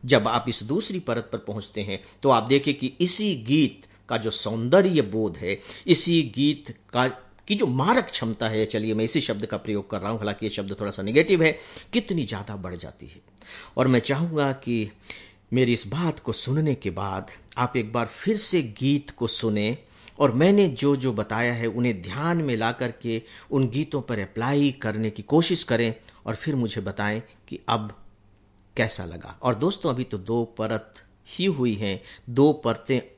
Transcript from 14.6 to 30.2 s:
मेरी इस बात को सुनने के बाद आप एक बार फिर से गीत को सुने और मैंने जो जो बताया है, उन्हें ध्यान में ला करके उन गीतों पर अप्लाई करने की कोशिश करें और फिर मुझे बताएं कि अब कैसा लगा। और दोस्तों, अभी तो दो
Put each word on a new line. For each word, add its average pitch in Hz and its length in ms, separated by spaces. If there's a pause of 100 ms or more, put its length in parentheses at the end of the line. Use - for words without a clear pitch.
मेरी 123 200
इस 110 140
बात 156 320
को - 120
सुनने 143 440
के - 140
बाद 95 420 (260)
आप 123 200
एक 110 160
बार 117 120
फिर 214 320
से 185 240
गीत 135 500
को 120 160
सुने 110 500 (420)
और 143 120
मैंने 185 360
जो 143 280
जो 127 180
बताया 110 400
है, 117 140
उन्हें 113 340
ध्यान 143 360
में 143 200
ला 113 140
करके 117 500 (300)
उन 135 180
गीतों 143 320
पर 117 180
अप्लाई 135 520
करने 110 380
की 104 140
कोशिश 165 400
करें 117 300 (320)
और 113 100
फिर 147 200
मुझे 113 260
बताएं 104 400 (260)
कि - 120 (100)
अब 107 260 (800)
कैसा 107 300
लगा। 82 360
और 120 140
दोस्तों, 160 340
अभी 127 140
तो 107 140
दो 117 260 (140)